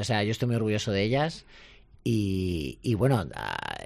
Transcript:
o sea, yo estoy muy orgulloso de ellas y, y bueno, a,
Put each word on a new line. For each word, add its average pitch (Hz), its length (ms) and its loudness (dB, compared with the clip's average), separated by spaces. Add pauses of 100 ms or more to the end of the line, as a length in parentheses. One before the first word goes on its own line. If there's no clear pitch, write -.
o 101 40 -2
sea, 107 200 0
yo 104 60 0
estoy 117 160 0
muy 120 100 2
orgulloso 107 360 0
de 98 100 2
ellas 139 420 0 (640)
y, 92 760 0
y 123 140 2
bueno, 113 280 4 (100)
a, 50 520 -6